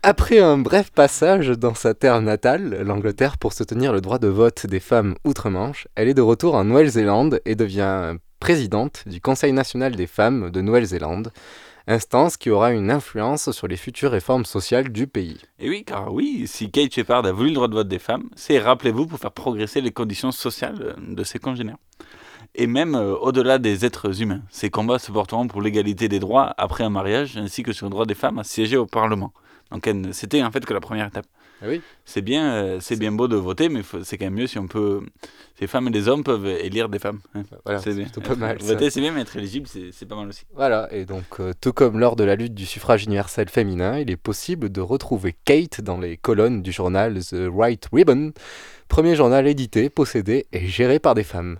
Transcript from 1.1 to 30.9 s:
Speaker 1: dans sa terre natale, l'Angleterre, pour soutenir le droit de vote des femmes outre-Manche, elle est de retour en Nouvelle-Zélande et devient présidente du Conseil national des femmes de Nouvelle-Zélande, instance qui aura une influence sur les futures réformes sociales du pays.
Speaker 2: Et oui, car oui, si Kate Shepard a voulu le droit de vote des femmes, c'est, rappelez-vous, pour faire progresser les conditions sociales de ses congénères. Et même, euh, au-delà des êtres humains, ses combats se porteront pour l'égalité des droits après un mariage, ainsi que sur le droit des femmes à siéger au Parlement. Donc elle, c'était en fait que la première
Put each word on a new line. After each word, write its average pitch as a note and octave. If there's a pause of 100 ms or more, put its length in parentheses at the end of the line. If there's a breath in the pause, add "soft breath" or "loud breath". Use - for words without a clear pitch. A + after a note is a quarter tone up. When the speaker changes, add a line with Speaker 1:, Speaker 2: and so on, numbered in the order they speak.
Speaker 1:
dans A#2+
sa A2
terre A#2+
natale, A2+
l'Angleterre, G#2
pour -
soutenir A#2
le F#2+
droit G#2
de A2+
vote G#2+
des F#2+
femmes G#2+
outre-Manche, A2+
elle A2
est C#3
de C3+
retour A#2
en G2
Nouvelle-Zélande A#2
et A2
devient F#2+ (220)
présidente B2+
du F2
Conseil C3+
national C3
des F2+
femmes G#2+
de F#2
Nouvelle-Zélande, G2 (560 loud breath)
instance B2
qui -
aura A2
une G#2
influence C3+
sur -
les F#2
futures C3
réformes B2
sociales B2
du A2+
pays. F2 (180)
Speaker 2:
Et B2
oui, G#3
car G2
oui, C4
si G#2+
Kate C#3
Shepard A#2+
a F#2+
voulu A2+
le D#3
droit B2
de G#2+
vote G#2+
des F#2
femmes, -
c'est, C#3+
rappelez-vous, B2
pour E3
faire B2+
progresser G#2+
les B2
conditions A#2
sociales -
de F#2+
ses -
congénères. A#2+ (800 loud breath)
Et A#2+
même, C#3+
euh, G2
au-delà B2+
des G#2+
êtres G#2
humains, G2+
ses -
combats A2+
se -
porteront A2
pour G2+
l'égalité G#2
des G2
droits A#2
après -
un A2
mariage, A2
ainsi G#2
que A#2
sur G#2
le G2
droit G#2+
des G#2
femmes C3+
à G#2+
siéger A2
au A#2+
Parlement. A2 (380 soft breath)
Donc -
elle, G2
c'était C#3+
en A2+
fait B2
que A#2+
la G2
première G#2+